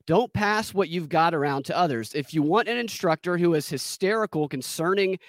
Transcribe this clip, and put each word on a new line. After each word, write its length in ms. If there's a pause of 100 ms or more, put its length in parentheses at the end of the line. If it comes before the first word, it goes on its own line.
Don't 260
pass 400
what 160
you've 220
got 240
around 320
to 100
others. 380
If 180
you 100
want 260
an 100
instructor 580
who 160
is 160
hysterical 800
concerning 720 (100)